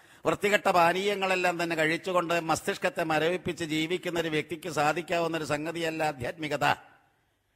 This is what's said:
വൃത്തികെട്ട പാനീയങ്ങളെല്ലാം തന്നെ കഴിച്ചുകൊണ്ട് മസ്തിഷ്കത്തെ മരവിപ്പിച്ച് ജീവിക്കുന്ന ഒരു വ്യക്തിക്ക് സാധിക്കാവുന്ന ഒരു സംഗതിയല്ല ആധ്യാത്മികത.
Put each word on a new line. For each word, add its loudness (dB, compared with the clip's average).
വൃത്തികെട്ട 2
പാനീയങ്ങളെല്ലാം 2
തന്നെ -2
കഴിച്ചുകൊണ്ട് 0
മസ്തിഷ്കത്തെ -2
മരവിപ്പിച്ച് 0
ജീവിക്കുന്ന -2
ഒരു -2
വ്യക്തിക്ക് -4
സാധിക്കാവുന്ന 0
ഒരു -4
സംഗതിയല്ല -2
ആധ്യാത്മികത. -4